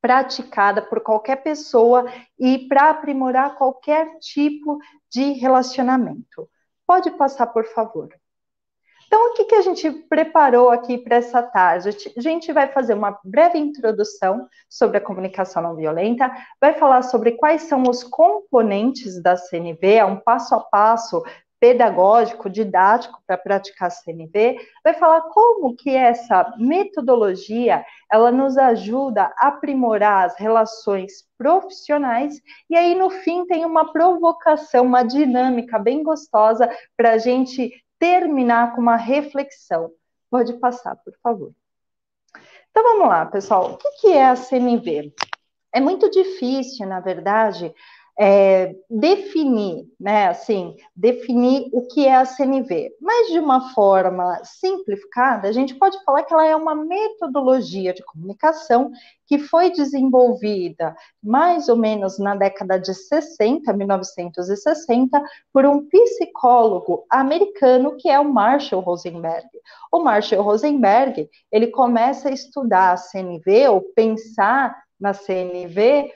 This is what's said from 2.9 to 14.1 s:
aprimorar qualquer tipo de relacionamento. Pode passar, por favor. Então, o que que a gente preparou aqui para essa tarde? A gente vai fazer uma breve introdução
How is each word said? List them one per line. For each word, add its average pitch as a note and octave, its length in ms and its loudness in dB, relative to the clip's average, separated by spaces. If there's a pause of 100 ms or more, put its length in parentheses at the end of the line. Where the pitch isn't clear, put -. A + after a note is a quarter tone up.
aprimorar C#4 680 -4
qualquer D4+ 600 -2
tipo D4 580 -4 (320)
de C#4 260 -2
relacionamento. B3+ 1120 -2 (360)
Pode F4+ 280 2
passar, C4+ 340 -2
por A3+ 200 -4
favor. G#3+ 420 -8 (960)
Então, A#4 240 2
o - 40 -10
que G#4 100 0
que - 100 2
a G#4+ 60 6
gente F4 280 -2 (200)
preparou D4 600 4
aqui A#3+ 280 -2
para A#3 160 -2
essa A#3+ 260 0
tarde? F#3 500 0 (260)
A A#3+ 40 -10
gente D#4+ 320 -6
vai C#4 140 2
fazer C4 280 -2
uma G3+ 280 -4
breve D#4+ 360 2
introdução A3 880 -4 (200)